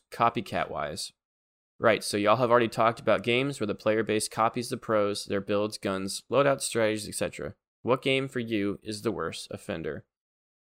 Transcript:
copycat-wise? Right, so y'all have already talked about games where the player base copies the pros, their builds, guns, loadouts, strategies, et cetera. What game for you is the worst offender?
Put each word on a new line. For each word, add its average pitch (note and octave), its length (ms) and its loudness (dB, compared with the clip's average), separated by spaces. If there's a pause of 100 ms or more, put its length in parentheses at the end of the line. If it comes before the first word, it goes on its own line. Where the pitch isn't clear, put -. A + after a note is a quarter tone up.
(120)
copycat-wise? E2 1000 -2 (680)
Right, A2 240 4
so - 140 -4
y'all G#2 200 4
have B2 120 2
already A#2 200 6
talked A#2 300 2
about G#2+ 220 2
games C3 380 0
where A2 80 -4
the G2 80 -2
player A2 260 2
base G#2+ 260 0
copies A2+ 420 0
the B2+ 80 -6
pros, G#2 480 0
their G2+ 160 -2
builds, G#2+ 360 0
guns, G2 540 -4
loadouts, C#3 300 4
strategies, G#2+ 460 0
et F2 60 -12
cetera. D2+ 400 -6 (300)
What B2+ 180 2
game C3+ 260 0
for C3 120 -4
you G#2 420 -2
is G#2 220 -8
the A2+ 80 0
worst E2 400 -6
offender? E2 520 -8 (580)